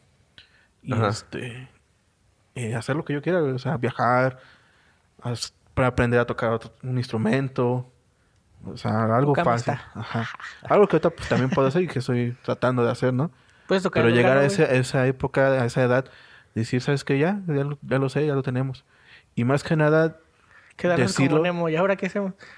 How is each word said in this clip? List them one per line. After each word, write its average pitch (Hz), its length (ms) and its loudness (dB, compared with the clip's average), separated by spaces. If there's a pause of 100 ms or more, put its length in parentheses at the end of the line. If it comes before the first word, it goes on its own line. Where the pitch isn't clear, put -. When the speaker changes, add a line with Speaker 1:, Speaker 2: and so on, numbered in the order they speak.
(840)
Speaker 1:
Y - 120 -4
Speaker 2:
Ajá. 107 160 2
Speaker 1:
este, 120 580 -10 (880)
eh, 120 180 -4
hacer 131 220 -4
lo 156 80 -6
que - 80 -8
yo 143 100 -4
quiera, 175 180 0
güey. 139 120 0
O 131 80 -4
sea, 135 160 -4
viajar, 127 640 0 (840)
as-, 123 320 -8 (200)
para 131 140 2
aprender 123 300 2
a 120 60 2
tocar 120 260 -4
otro, 113 220 -6 (100)
un 127 160 -4
instrumento. 127 920 -2 (760)
O 78 120 -14
sea, 110 360 0
algo 143 180 4
Speaker 3:
Tocar 135 120 2
Speaker 1:
fácil. 120 300 0
Speaker 3:
música. - 200 -14
Speaker 1:
Ajá. 113 320 -6 (360)
Algo 190 260 4
que 175 80 0
ahorita, 165 140 2
pues, - 180 -14
también 131 220 2
puedo 135 180 2
hacer 170 140 0
y 180 40 0
que - 120 -6
estoy 120 440 -2
tratando 123 400 0
de 117 100 2
hacer, 127 200 0
¿no? 135 180 -2 (360)
Speaker 3:
Puedes 185 160 0
tocar - 200 0
Speaker 1:
Pero 117 60 4
Speaker 3:
el 117 80 4
Speaker 1:
llegar 127 220 6
a - 20 4
Speaker 3:
órgano, 143 120 4
Speaker 1:
ese, 160 120 4
Speaker 3:
güey. 131 120 2
Speaker 1:
a 127 40 4
esa 127 260 0
época, 135 420 0
a 131 180 2
esa 131 160 0
edad, 127 240 2 (480)
decir, 113 260 -2
"¿Sabes 143 240 -2
qué? 139 140 0
Ya, 190 280 0
ya 143 180 -2
lo, 143 180 -6
ya 131 160 -2
lo 135 100 0
sé, 143 180 -2
ya 147 80 0
lo 135 80 -2
tenemos". 131 440 -4 (480)
Y 120 100 0
más 135 200 2
que 165 120 0
nada, 156 400 4 (600)
Speaker 3:
Quedarnos 180 340 0
Speaker 1:
decirlo. 147 280 2
Speaker 3:
como 165 60 2
Nemo, 170 240 0
¿y 156 80 0
ahora 190 200 2
qué 190 100 -6
hacemos? 190 260 -4 (260)